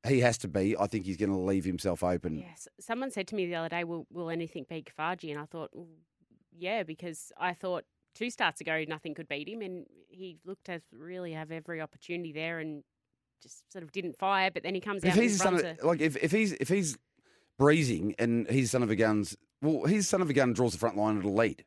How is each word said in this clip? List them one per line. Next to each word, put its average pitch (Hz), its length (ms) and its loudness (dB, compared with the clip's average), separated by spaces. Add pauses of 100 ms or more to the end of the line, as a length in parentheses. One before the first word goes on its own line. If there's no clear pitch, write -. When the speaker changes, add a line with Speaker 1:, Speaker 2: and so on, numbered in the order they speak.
Speaker 1:
he 131 140 4
has 120 200 6
to - 80 -8
be. 98 300 2
I 101 100 2
think 104 180 -4
he's 92 120 -4
gonna 98 220 0
leave 95 260 2
himself 90 380 -2
open. 87 360 0
Speaker 2:
Yes. - 280 -16 (120)
Someone 254 300 -6
said 196 200 -6
to 220 60 -6
me 190 120 -2
the 175 80 -6
other 165 140 -4
day, 170 140 -4
"Will, 170 280 -6
will 170 180 -8
anything 165 400 -6
beat 160 260 -10
Kafaji?" 170 360 -6
And 147 80 -8
I 151 60 -10
thought, 160 280 -12
"Well, 170 140 -16 (680)
yeah," 185 280 -4
because 160 540 -10
I 175 160 -2
thought 180 300 -6 (300)
two 240 160 -6
starts 190 320 -2
ago 160 260 -2
nothing 156 280 -8
could 160 120 -12
beat 147 220 -6
him, 220 120 -10
and 185 240 -10 (240)
he 180 360 -16
looked 190 200 -14
to 170 160 -8 (120)
really 170 400 -10
have 156 180 -10
every 165 300 -8
opportunity 170 500 -8
there, 165 280 -6
and 156 240 -8 (580)
just - 300 -20
sort 180 120 -14
of 151 80 -18
didn't 180 260 -6
fire, 190 340 4
but 165 120 -8
then 185 120 -2
he 185 60 -2
comes 196 220 -4
Speaker 1:
If 180 80 4
Speaker 2:
out 196 100 8
Speaker 1:
he's 208 240 4
Speaker 2:
and 185 100 6
Speaker 1:
the 170 40 4
son 151 80 2
Speaker 2:
runs 165 120 -10
Speaker 1:
of, 131 60 -4
Speaker 2:
a - 20 6
Speaker 1:
like, 165 140 2
if, 151 160 2
if 156 140 2
he's, 208 220 2
if - 160 -2
he's 175 280 2 (600)
breezing 131 640 4
and 117 300 2
he's 120 220 2
son 123 120 2
of 110 60 0
a 110 60 2
guns, 107 420 2 (240)
well, 143 240 2
his 196 220 4
son 190 140 2
of 165 80 0
a 139 40 0
gun 131 200 4
draws 117 200 2
the 92 60 -8
front 107 180 0
line, 107 200 2
it'll 98 160 0
lead. 110 340 2